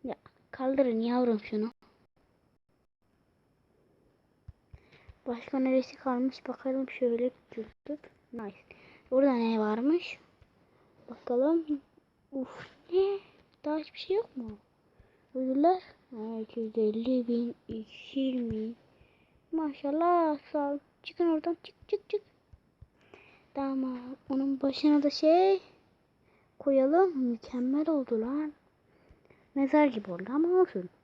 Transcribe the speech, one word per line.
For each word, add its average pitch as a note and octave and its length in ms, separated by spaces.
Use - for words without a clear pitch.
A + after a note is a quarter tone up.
Ya B3+ 120
kaldırın C4 480
yavrum A#3 400
şunu. G#3+ 320
Başka A#3+ 340
neresi C4 360
kalmış B3+ 520
bakalım, C4 420
şöyle A#3+ 400
küçülttük. A#3 480
Nice. G#3+ 240
Burada C4+ 220
ne A3+ 260
varmış? A#3 600
Bakalım. D4 720
Uf, - 360
ne? G4 280
Daha D4+ 120
hiçbir - 220
şey - 160
yok A#3 220
mu? A3 200
Ödüller? C#4 460
Ha, A3+ 300
iki A3 180
yüz A3 180
elli A#3 500
bin, A#3+ 280
iki - 520
yüz C4 140
yirmi. A3+ 400
Maşallah, D#4 880
sağ C#4+ 220
ol. C#4+ 60
Çıkın - 260
oradan, E4 340
çık, - 260
çık, - 200
çık. G#4 120
Tamam, C4 640
onun C4+ 320
başına D4 420
da C#4+ 60
şey F#4 520
koyalım. C#4+ 580
Mükemmel B3+ 720
oldu B3 320
lan. D4 320
Mezar C#4 300
gibi G#3+ 260
oldu F3 180
ama D4+ 180
olsun. F4 420